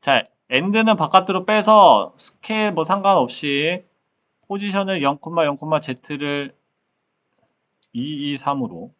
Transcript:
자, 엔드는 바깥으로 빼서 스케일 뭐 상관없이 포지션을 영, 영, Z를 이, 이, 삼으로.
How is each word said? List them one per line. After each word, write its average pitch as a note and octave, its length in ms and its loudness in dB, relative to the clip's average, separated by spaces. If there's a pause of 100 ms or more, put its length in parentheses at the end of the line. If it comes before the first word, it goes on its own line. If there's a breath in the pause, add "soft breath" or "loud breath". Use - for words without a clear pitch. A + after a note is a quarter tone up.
자, B2+ 260 0 (240)
엔드는 G3+ 460 2
바깥으로 F#3 480 0
빼서 G3+ 720 6
스케일 G#3+ 560 -6
뭐 D#3+ 120 -2
상관없이 E3 1000 0 (640)
포지션을 G3 540 -4
영, C#3+ 220 0
영, D#3+ 320 -2 (240)
Z를 C#3+ 760 -8 (1400)
이, C#3+ 400 -8
이, C#3 60 -8
삼으로. B2+ 600 -6